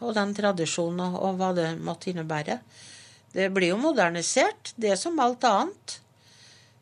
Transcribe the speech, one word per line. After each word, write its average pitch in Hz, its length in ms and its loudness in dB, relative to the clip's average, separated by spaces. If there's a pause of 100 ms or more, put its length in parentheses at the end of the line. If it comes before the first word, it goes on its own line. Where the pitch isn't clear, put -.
og 226 140 -4
den 202 180 0
tradisjonen 175 720 0
og, 180 180 -4
og 185 160 0
hva 185 160 2
det 165 240 0
måtte 170 320 -6
innebære. 160 480 -4 (720)
Det 190 220 0
blir 180 180 4
jo 208 80 0
modernisert, 254 960 0
det 214 160 0
er 185 80 0
som 330 220 -2
alt 247 240 2
annet. 240 540 0 (800)